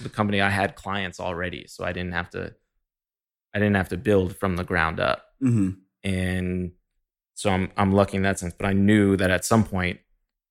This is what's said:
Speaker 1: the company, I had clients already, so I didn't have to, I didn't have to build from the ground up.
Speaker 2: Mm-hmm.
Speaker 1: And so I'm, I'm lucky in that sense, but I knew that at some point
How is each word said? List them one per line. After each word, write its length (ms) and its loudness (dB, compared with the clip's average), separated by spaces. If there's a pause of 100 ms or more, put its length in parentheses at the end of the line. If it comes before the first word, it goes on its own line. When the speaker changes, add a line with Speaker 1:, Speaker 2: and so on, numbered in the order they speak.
Speaker 1:
the 80 -12
company, 320 -2
I 100 2
had 260 -2
clients 440 -8
already, 480 -6
so 160 -10
I 80 -4
didn't 200 -6
have 180 -6
to, 240 -10 (1000)
I 60 -4
didn't 180 4
have 140 0
to 60 -6
build 400 2
from 200 -2
the 80 -4
ground 360 0
up. 240 -2 (180)
Speaker 2:
Mm-hmm. 280 2 (380)
Speaker 1:
And 640 -2 (600)
so 160 -2
I'm, 260 0
I'm 160 2
lucky 240 4
in 60 -2
that 160 0
sense, 180 -8
but 100 -4
I 60 0
knew 440 4
that 140 2
at 140 0
some 200 4
point 340 -4 (520)